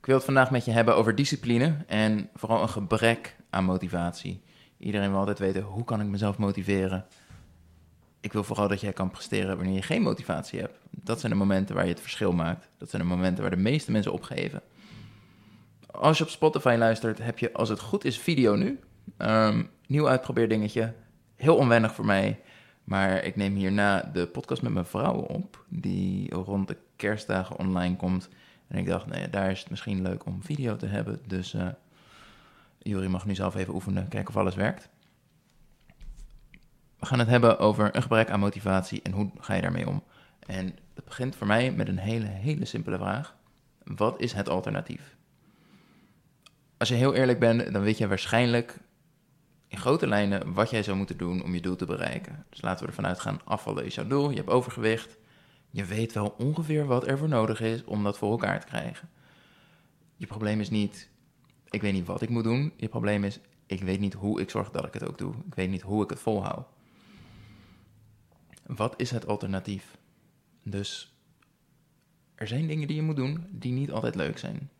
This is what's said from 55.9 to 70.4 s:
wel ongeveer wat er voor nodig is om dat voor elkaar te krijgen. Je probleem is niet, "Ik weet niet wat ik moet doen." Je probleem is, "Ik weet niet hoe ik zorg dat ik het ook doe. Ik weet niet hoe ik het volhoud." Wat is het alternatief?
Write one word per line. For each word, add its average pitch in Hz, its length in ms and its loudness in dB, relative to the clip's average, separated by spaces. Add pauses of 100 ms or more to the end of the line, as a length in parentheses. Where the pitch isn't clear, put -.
wel 104 260 -2
ongeveer 151 480 0
wat 123 200 2
er 135 120 0
voor 156 100 0
nodig 113 320 2
is 113 240 -2
om 104 180 -2
dat 101 160 0
voor 104 120 0
elkaar 98 300 0
te - 60 -18
krijgen. - 420 -8 (1080)
Je - 100 -12
probleem 107 340 -2
is 98 100 -4
niet, 104 400 -2 (540)
"Ik 104 180 -6
weet 101 100 0
niet 90 140 0
wat 92 160 -4
ik 113 60 -4
moet 117 160 0
doen." 131 320 0
Je 110 120 -6
probleem 104 360 0
is, 101 160 -6 (260)
"Ik 95 160 -6
weet 95 180 -2
niet 98 140 -2
hoe 101 260 -2
ik 98 100 -4
zorg 104 200 -4
dat - 140 -6
ik - 80 -12
het - 160 -8
ook - 100 -12
doe. 98 160 -6 (120)
Ik 170 80 -14
weet 92 160 -2
niet 92 120 -4
hoe 101 220 0
ik - 60 -6
het 127 100 -8
volhoud." 101 460 -4 (2000)
Wat 110 300 -2
is - 140 -2
het 117 160 -4
alternatief? 98 720 -4 (640)